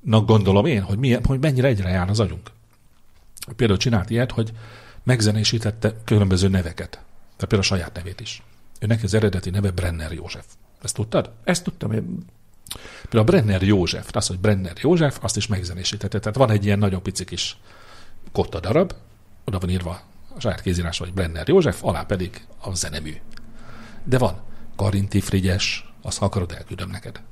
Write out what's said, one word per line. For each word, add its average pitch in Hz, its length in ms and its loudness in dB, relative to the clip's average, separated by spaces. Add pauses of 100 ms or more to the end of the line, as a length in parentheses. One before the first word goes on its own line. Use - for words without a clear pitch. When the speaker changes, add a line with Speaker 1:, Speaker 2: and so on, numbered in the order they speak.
Speaker 1:
na 110 200 6
gondolom 104 440 6
én, 131 160 2
hogy 98 160 -2
milyen, 120 280 2
hogy 135 140 2
mennyire 127 280 2
egyre 98 220 2
jár 90 200 0
az 104 100 2
agyunk. 85 300 -2 (1040)
Például 107 240 4
csinált 110 300 2
ilyet, 120 220 0
hogy 113 220 -2 (500)
megzenésítette 107 1000 2
különböző 98 440 4
neveket. 92 420 0
Tehát - 480 -20
például 196 240 2
a 92 40 0 (100)
saját 85 200 -4
nevét 87 260 -10
is. - 220 -12 (360)
Ő - 80 -4
neki 113 160 2
az 95 100 0
eredeti 98 360 2
neve 98 220 0
Brenner 82 400 -4
József. - 340 -12 (360)
Ezt - 140 -6
tudtad? - 360 0 (120)
Speaker 2:
Ezt 180 200 0
tudtam, - 280 -4
én 107 260 -4 (840)
Speaker 1:
Például 110 220 2
a 110 80 4
Brenner 107 300 4
József, 95 540 2
az, 107 120 -2
hogy 95 120 -4
Brenner 95 420 0
József, 156 420 2
azt 113 140 -2
is 101 100 -2
megzenésítette. 95 720 -4
Tehát 104 180 -4
van 131 120 6
egy 101 160 4
ilyen 101 140 4
nagyon 95 240 2
pici 92 220 -4
kis - 320 -6 (720)
kotta - 280 -2
darab, 127 340 2 (520)
oda 98 140 -2
van 90 100 -2
írva 87 320 -4 (340)
a - 40 -14
saját - 220 -2
kézírás, 87 360 0
hogy 87 160 -6
Brenner 90 340 -4
József, 170 360 4
alá - 220 -2
pedig 92 400 -4 (160)
a 95 140 -6
zenemű. 76 400 -6 (880)
De 123 140 2
van 120 240 0 (340)
Karinti 101 460 0
Frigyes, 92 800 -2
azt - 160 -8
ha - 80 0
akarod, 92 260 -2
elküldöm 92 380 -10
neked. - 320 -12 (100)